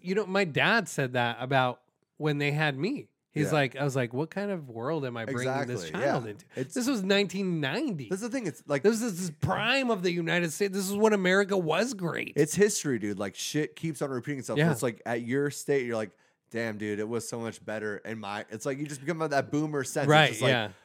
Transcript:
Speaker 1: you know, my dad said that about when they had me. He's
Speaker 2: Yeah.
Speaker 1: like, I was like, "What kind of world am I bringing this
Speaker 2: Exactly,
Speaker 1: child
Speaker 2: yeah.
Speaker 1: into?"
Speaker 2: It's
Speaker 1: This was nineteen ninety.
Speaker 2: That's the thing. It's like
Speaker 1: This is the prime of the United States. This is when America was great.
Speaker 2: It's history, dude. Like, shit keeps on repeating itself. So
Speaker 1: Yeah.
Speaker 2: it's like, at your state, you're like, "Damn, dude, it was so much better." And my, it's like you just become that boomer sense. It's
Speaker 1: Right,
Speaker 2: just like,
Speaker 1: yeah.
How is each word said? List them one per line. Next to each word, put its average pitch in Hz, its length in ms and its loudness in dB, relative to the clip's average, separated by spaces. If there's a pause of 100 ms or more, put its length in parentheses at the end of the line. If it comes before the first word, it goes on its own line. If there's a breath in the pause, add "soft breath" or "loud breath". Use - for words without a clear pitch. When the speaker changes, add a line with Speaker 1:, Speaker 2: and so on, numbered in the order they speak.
Speaker 1:
you 180 140 -4
know, 208 120 2
my 190 180 2
dad 170 440 2
said 127 260 -2
that 120 260 2
about 127 400 2 (360)
when 147 220 0
they 143 140 0
had 147 260 0
me. 202 300 -4 (240)
He's 151 160 0
Speaker 2:
Yeah. - 40 -2
Speaker 1:
like, 139 240 2
I 135 80 -2
was 139 100 0
like, 123 200 0
"What 156 160 -4
kind 202 200 -4
of 160 180 -6
world 131 360 -4
am 120 120 -6
I 113 100 -6
bringing 131 400 -2
this 117 180 -4
Speaker 2:
Exactly, 80 60 -8
Speaker 1:
child 143 340 0
Speaker 2:
yeah. 107 60 -8
Speaker 1:
into?" 104 140 -14 (120)
Speaker 2:
It's 131 180 -6
Speaker 1:
This 247 140 -2
was 247 160 0
nineteen 196 560 0
ninety. 156 480 -2
Speaker 2:
That's 190 140 -4
the 240 80 -6
thing. 240 160 -4
It's - 200 -6
like 143 160 0
Speaker 1:
This 214 200 4
is 185 260 -4
the 151 60 -8
prime 233 560 0
of 196 120 0
the 180 80 2
United 170 420 0
States. 202 220 0
This 190 140 -2
is 202 80 0
when 214 160 6
America 196 440 4
was 185 380 2
great. 156 420 -4
Speaker 2:
It's 151 180 4
history, 175 440 2
dude. 101 200 -4
Like, 98 180 -6
shit - 400 -2
keeps 160 260 -6
on 143 80 -2
repeating 135 300 -6
itself. 113 180 -2
So 151 60 4
Speaker 1:
Yeah. 165 80 4
Speaker 2:
it's 117 100 -2
like, 120 240 -2
at 120 160 -2
your 139 280 0
state, 139 360 0
you're 117 80 -2
like, 110 160 -2 (400 soft breath)
"Damn, 117 280 -4
dude, 104 200 -4
it 107 100 -4
was 117 200 -6
so 120 100 -8
much 113 260 -8
better." 107 400 -6
And 110 140 -8
my, 104 320 -6
it's 110 160 -10
like 139 120 -2
you 151 80 -6
just 143 180 -12
become 160 140 -4
that 143 340 0
boomer 147 320 -2
sense. 147 200 -2
It's 135 60 6
Speaker 1:
Right, 151 200 8
Speaker 2:
just 110 120 -4
like, 131 80 6
Speaker 1:
yeah. 113 180 2 (160 soft breath)